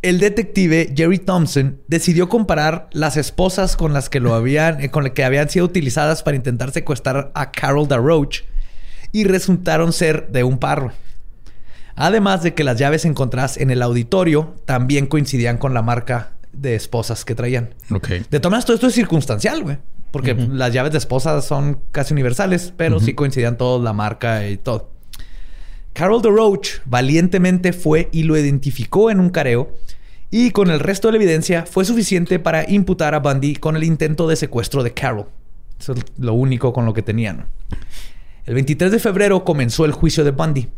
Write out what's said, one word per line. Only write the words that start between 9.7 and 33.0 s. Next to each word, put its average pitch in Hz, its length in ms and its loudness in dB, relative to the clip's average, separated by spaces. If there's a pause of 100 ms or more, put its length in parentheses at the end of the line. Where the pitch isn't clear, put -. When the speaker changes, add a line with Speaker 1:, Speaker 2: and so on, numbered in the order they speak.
Speaker 1:
ser 156 400 0
de 123 120 2
un 127 140 0
par. 139 360 -2 (1000)
Además 190 480 2
de 170 120 0
que 156 100 0
las 117 140 0
llaves 147 260 2
encontradas 131 520 0
en 131 140 0
el 123 120 2
auditorio 151 720 2 (100)
también 139 420 0
coincidían 123 520 0
con 131 160 0
la 113 80 2
marca 120 500 -2 (200)
de 139 220 -4
esposas 110 500 -4
que 123 100 -4
traían. 120 400 -4 (160)
Speaker 2:
Ok. - 180 -2
Speaker 1:
De 92 320 -2
todas 175 100 2
maneras, 240 140 0
todo 233 100 4
esto 226 120 2
es 247 80 4
circunstancial, 175 680 0
güey. 143 160 -6 (320)
Porque 127 220 -2
Speaker 3:
Ujú. 120 220 0
Speaker 1:
las 127 180 0
llaves 131 200 0
de 156 60 0
esposas 143 460 0
son 143 360 0 (120)
casi 143 220 0
universales, 147 640 0
pero 160 200 2
Speaker 2:
Ujú. 104 80 2
Speaker 1:
sí 139 100 0
coincidían 120 440 0
todos 123 260 2
la 113 80 0
marca 104 560 -2
y 101 80 -2
todo. 110 340 -4 (1000)
Carol 202 300 2
DeRoche 208 640 2
valientemente 180 880 2
fue 160 400 2
y 160 100 2
lo 156 160 2
identificó 143 720 2
en 196 100 2
un 180 100 4
careo 135 440 0 (560)
y 233 220 2
con 196 180 4
el 151 100 2
resto 196 280 0
de 220 40 4
la 220 40 2
evidencia 165 500 2
fue 190 180 0
suficiente 185 540 0
para 160 320 -2
imputar 175 440 2